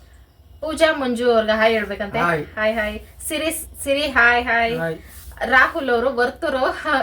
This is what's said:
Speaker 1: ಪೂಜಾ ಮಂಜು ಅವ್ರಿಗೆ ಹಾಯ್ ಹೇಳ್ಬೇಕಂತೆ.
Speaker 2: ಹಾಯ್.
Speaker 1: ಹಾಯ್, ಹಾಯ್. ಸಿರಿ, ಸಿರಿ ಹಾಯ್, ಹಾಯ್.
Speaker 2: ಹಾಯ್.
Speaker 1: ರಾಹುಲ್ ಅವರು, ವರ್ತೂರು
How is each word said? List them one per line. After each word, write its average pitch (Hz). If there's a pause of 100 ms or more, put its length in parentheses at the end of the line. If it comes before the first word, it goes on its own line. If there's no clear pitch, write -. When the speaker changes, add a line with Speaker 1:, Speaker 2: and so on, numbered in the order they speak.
(600)
Speaker 1:
ಪೂಜಾ 311
ಮಂಜು 247
ಅವ್ರಿಗೆ 214
ಹಾಯ್ 220
ಹೇಳ್ಬೇಕಂತೆ. 202
Speaker 2:
ಹಾಯ್. 170
Speaker 1:
ಹಾಯ್, 220
ಹಾಯ್. 214 (280)
ಸಿರಿ, 311
ಸಿರಿ 285
ಹಾಯ್, 240
ಹಾಯ್. 233
Speaker 2:
ಹಾಯ್. 165 (480)
Speaker 1:
ರಾಹುಲ್ 262
ಅವರು, 240
ವರ್ತೂರು 262 (460)